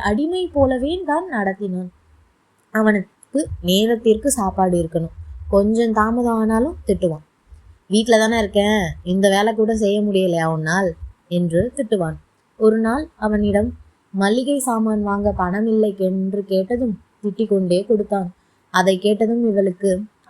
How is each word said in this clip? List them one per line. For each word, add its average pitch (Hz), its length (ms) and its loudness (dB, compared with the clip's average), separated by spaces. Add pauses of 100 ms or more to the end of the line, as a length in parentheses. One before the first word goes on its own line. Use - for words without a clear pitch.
அடிமை 302 460 -2
போலவே 269 460 0 (100)
தான் 320 260 -2
நடத்தினான். 190 640 -4 (800)
அவனுக்கு 214 640 0 (220)
நேரத்திற்கு 214 680 2
சாப்பாடு 190 460 0
இருக்கணும். 165 380 -4 (340)
கொஞ்சம் 220 440 2
தாமதம் 226 440 0
ஆனாலும் 226 460 0
திட்டுவான். 175 400 -2 (640)
"வீட்ல 220 280 2
தானே 220 200 2
இருக்கேன், 208 460 2 (200)
இந்த 190 260 0
வேலை 202 240 2
கூட 214 220 0
செய்ய 208 260 0
முடியலையா 185 460 0
உன்னால்?" 165 420 0 (380)
என்று 175 340 0 (120)
திட்டுவான். 185 440 -2 (420)
ஒரு 220 200 4
நாள் 233 240 0 (140)
அவனிடம் 208 520 0 (440)
மளிகை 226 460 0
சாமான் 220 440 -2
வாங்க 202 280 -2
பணம் 190 360 -2
இல்லை 214 300 2
என்று 190 460 -2
கேட்டதும் 196 520 -2 (220)
திட்டிக் 208 320 -4
கொண்டே 185 320 2
கொடுத்தான். 202 460 0 (460)
அதை 185 240 4
கேட்டதும் 214 460 0
இவளுக்கு 196 480 0 (380)